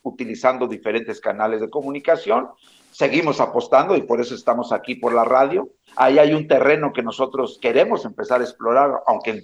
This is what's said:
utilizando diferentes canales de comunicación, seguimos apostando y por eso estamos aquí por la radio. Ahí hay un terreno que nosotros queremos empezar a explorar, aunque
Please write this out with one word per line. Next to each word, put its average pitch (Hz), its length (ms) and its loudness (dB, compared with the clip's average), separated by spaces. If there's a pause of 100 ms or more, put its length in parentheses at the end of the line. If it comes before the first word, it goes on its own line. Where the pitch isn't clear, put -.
utilizando 123 640 -4
diferentes 110 520 -6
canales 110 400 -2
de 107 80 -6
comunicación, 156 800 -2 (440)
seguimos 147 480 0
apostando 139 560 2
y 127 60 0
por 117 180 -2
eso 120 160 -6
estamos 120 340 -2
aquí 123 240 -4
por 120 180 -4
la 117 120 2
radio. 131 440 2 (280)
Ahí 135 240 6
hay 151 120 6
un 156 140 -2
terreno 143 460 2
que 127 100 -4
nosotros 127 580 -4
queremos 160 440 2
empezar 120 360 -2
a 120 40 -2
explorar, 123 600 0
aunque 110 400 -2